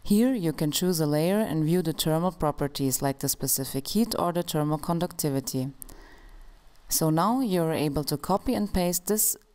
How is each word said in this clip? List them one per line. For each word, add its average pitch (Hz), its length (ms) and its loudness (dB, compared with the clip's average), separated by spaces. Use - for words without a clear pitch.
Here 233 320 4
you 165 200 0
can 151 180 0
choose 180 280 0
a 160 60 2
layer 156 340 2
and 156 260 0
view 175 180 2
the 160 100 0
thermal 165 380 0
properties 143 720 -2
like 135 160 0
the 143 100 -4
specific 135 600 -4
heat 220 280 0
or 175 160 0
the 175 80 -2
thermal 151 380 0
conductivity. 139 880 -2
So 160 200 2
now 190 300 2
you're 180 320 2
able 147 320 0
to 143 140 -2
copy 202 360 -2
and 208 200 -2
paste 180 340 0
this 214 300 0